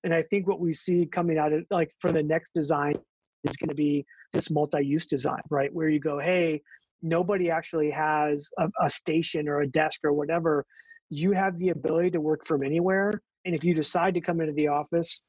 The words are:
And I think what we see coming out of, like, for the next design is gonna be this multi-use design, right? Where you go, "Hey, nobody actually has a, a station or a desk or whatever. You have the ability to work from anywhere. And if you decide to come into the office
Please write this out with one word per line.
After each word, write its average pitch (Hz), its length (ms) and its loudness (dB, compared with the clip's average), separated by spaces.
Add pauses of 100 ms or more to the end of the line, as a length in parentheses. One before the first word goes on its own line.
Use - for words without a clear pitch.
And 175 100 0
I 165 100 2
think 196 240 0
what 196 120 0
we 170 120 0
see 175 340 0
coming 170 320 0
out 151 160 2
of, 165 160 -2
like, 170 300 0
for - 120 0
the 160 120 2
next 151 320 -2
design 147 400 0 (480)
is - 140 -2
gonna 147 180 -6
be 147 300 0 (280)
this 180 160 -2
multi-use 147 560 0
design, 135 440 -4
right? 143 240 -2
Where 160 160 -2
you 151 100 2
go, 143 200 -4
"Hey, 165 420 0 (400)
nobody 175 500 0
actually 160 400 -2
has 151 680 0
a, 165 100 2 (140)
a 151 80 4
station 160 580 0
or 147 140 0
a 143 60 2
desk 156 360 0
or 151 100 2
whatever. 151 520 0 (460)
You 160 220 0
have 190 260 0
the 180 100 2
ability 160 420 2
to 170 100 0
work 151 260 0
from 143 160 0
anywhere. 190 580 2 (240)
And 180 80 -2
if 143 100 -2
you 175 120 4
decide 170 400 0
to 165 60 0
come 170 200 -2
into 156 120 -2
the 147 160 2
office 151 600 -2